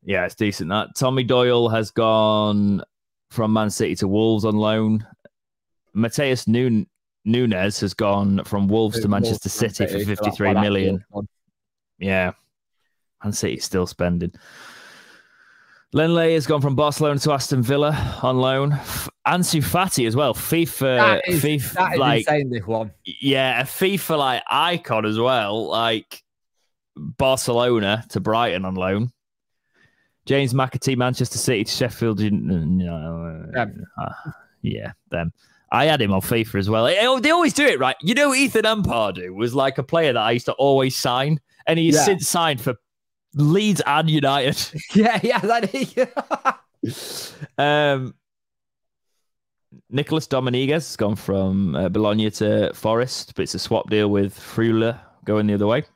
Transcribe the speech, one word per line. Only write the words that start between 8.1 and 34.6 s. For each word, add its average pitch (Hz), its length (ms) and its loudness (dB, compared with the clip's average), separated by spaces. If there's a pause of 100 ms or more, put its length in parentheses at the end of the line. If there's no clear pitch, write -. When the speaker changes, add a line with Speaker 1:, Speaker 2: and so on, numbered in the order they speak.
Speaker 1:
from 101 240 -2
Wolves 110 280 2
Speaker 2:
To 113 60 -2
Speaker 1:
to 107 60 0
Manchester 107 400 0
Speaker 2:
Wolves, - 120 -6
Man 113 100 0
Speaker 1:
City 98 140 -2
for 92 140 -4
Speaker 2:
City, 104 60 -2
so 101 40 -4
that's 101 120 -2
why 104 100 -4
Speaker 1:
fifty-three 98 240 0
million. 98 400 2
Speaker 2:
that 92 60 -4
deal's - 120 -20
gone. 104 160 -10 (720)
Speaker 1:
Yeah. 92 340 0 (920)
Man 104 80 -4
City's - 320 -4
still 90 220 -2
spending. 87 460 -2 (1600)
Lenglet 165 400 4
has 151 120 0
gone 151 140 2
from 135 160 2
Barcelona 147 440 2
to 151 120 0
Aston 135 300 0
Villa 143 600 0
on 127 160 2
loan. 131 360 2
F-, - 360 -8 (160)
Ansu 170 360 0
Fati 175 440 0
as 110 80 0
well. 135 180 2
fifa, 135 640 0
Speaker 2:
That 180 320 2
is, 170 140 0
Speaker 1:
fifa, 147 320 -2
Speaker 2:
that 185 200 0
is 170 40 0
Speaker 1:
like, 123 220 4
Speaker 2:
insane, 147 300 0
this 117 160 -6
one. 110 260 -4 (120)
Speaker 1:
yeah, 131 560 0
a 131 40 0
fifa, 185 520 -2
like, 131 320 0
icon 151 560 0
as 107 140 -2
well. 113 500 0
Like, 113 540 -2 (760)
Barcelona 117 1120 0
to 107 100 -2
Brighton 95 440 0
on 92 120 -4
loan. 98 340 -2 (1160)
James 135 280 2
McAtee, 131 420 0
Manchester 123 420 -2
City 110 260 0
to - 80 -10
Sheffield 113 480 -2
Un-, 90 580 0
no, 82 760 -8
Speaker 2:
Them. 113 320 -6 (160)
Speaker 1:
uh, - 300 -12 (320)